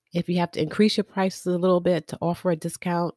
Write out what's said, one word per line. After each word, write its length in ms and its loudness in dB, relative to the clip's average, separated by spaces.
If 160 -2
you 80 0
have 140 0
to 100 -4
increase 340 2
your 100 -2
prices 420 -4
a 100 0
little 220 4
bit 300 0
to 120 -8
offer 300 -2
a 40 2
discount 600 -4